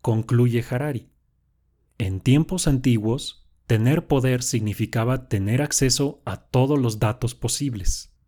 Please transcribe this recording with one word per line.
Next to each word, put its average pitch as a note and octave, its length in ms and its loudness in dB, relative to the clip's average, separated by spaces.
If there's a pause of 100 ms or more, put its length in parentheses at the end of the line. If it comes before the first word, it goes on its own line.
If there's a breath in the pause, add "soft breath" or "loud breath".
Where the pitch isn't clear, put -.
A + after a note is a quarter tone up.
Concluye A#2+ 680 2
Harari. C3+ 420 -6 (880)
En F#2+ 220 -2
tiempos D#3+ 480 2
antiguos, B2 800 0 (180)
tener B2+ 400 2
poder B2+ 360 2
significaba A2+ 840 -2
tener G#2+ 340 0
acceso C#3 640 0
a F#2+ 120 -8
todos C3+ 420 0
los A2 220 0
datos A#2 340 -2
posibles. - 800 -4 (140)